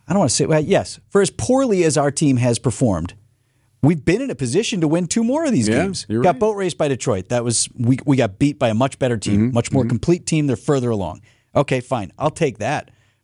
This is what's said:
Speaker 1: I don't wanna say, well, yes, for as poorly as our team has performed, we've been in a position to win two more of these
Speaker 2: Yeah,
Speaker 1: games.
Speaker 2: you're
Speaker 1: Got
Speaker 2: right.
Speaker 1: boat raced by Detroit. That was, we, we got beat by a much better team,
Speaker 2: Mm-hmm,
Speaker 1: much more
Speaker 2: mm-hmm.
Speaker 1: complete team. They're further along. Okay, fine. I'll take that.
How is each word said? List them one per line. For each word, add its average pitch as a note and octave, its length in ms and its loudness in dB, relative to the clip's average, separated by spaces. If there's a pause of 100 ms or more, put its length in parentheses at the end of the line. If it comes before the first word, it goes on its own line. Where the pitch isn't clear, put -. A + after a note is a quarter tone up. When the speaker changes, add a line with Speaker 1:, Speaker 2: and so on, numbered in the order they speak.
Speaker 1:
I D3+ 60 -2
don't G3+ 60 2
wanna D#3+ 100 4
say, - 160 0
well, D#3 160 2
yes, C#3 380 0 (100)
for G3+ 120 4
as F#3+ 80 2
poorly B3 540 2
as D#3 140 2
our C#3+ 140 2
team C#3 260 2
has A#2+ 220 2
performed, G2 540 -2 (680)
we've D3+ 220 2
been G3 180 0
in C#4 80 -4
a G3 60 -6
position E3 460 -2
to D#3+ 60 2
win E3+ 200 0
two A#3 160 0
more C#4 220 0
of C#4+ 60 0
these A#2+ 180 2
Speaker 2:
Yeah, B2 140 2
Speaker 1:
games. F#3+ 260 -6
Speaker 2:
you're A2 120 0
Speaker 1:
Got F3 140 4
Speaker 2:
right. - 40 -12
Speaker 1:
boat G#3+ 180 0
raced F#3+ 200 -4
by D#3+ 100 0
Detroit. A#2 420 -4
That A#2+ 140 -2
was, A#2 320 -2
we, B2 300 0
we C#3 120 2
got A2+ 200 0
beat D3 220 0
by B2+ 100 2
a A2 60 0
much C3 240 -2
better B2 180 0
team, G2+ 300 0
Speaker 2:
Mm-hmm, C3 60 -4
Speaker 1:
much A#2 180 -2
more C3+ 120 2
Speaker 2:
mm-hmm. A2+ 60 -2
Speaker 1:
complete E3 360 0
team. D3+ 220 0
They're B2+ 100 0
further C3 320 -2
along. G2 320 -4 (340)
Okay, C3+ 240 0
fine. A#2 400 -6
I'll D3 100 0
take D3 280 -4
that. A#2+ 340 -6 (320)